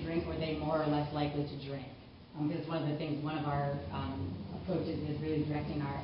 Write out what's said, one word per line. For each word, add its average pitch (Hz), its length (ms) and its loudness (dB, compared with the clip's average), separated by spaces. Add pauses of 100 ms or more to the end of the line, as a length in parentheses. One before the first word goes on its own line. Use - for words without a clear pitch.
drink, 165 240 0
were 156 100 -2
they 156 220 0
more 151 240 4
or 151 40 4
less 147 260 4
likely 147 340 2
to 139 180 -6
drink? 139 220 -6 (500)
Um, 151 140 2
'cause 165 160 -2
one 160 160 0
of 147 60 2
the 147 80 2
things, 147 260 0
one 156 140 0
of 143 100 0
our, 143 320 2 (160)
um, 135 400 -2 (260)
approaches 156 360 0 (120)
is 143 120 -2
really 156 240 2
directing 147 360 0
our, 139 220 -2